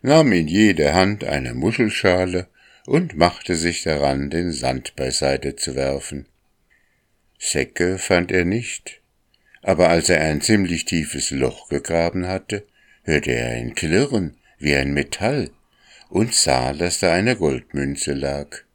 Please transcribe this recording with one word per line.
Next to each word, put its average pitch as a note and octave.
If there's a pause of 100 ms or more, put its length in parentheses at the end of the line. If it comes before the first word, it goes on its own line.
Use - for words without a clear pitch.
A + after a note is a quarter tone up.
nahm C#3+
in E2
jede E2+
Hand G2
eine C#2+
Muschelschale F#2 (380)
und C#3+
machte E2+
sich E2+
daran, C#2+
den E2+
Sand C2
beiseite C2+
zu C2+
werfen. C2+ (1120)
Säcke F2
fand F2
er F2+
nicht, - (600)
aber F2
als E2+
er E2
ein D2+
ziemlich F#2
tiefes D2
Loch C2
gegraben E2
hatte, G2 (380)
hörte -
er -
ein -
Klirren F#2+ (220)
wie C#2+
ein C#2
Metall G2 (600)
und A2+
sah, C2
dass F2
da E2+
eine G#2+
Goldmünze C#2
lag. C#2 (120)